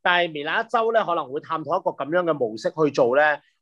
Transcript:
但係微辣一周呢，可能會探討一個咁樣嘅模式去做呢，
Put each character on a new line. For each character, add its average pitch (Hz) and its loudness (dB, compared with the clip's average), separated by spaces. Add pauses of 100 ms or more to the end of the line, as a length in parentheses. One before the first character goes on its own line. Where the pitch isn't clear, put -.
但 175 2
係 165 -6
微 147 -8
辣 175 -2
一 226 -8
周 226 0
呢， 220 4
可 170 0
能 147 -4
會 147 -6
探 160 -6
討 156 -2
一 190 -4
個 175 -2
咁 135 -8
樣 180 2
嘅 165 0
模 117 -2
式 135 -4
去 156 0
做 127 4
呢， 151 4 (260)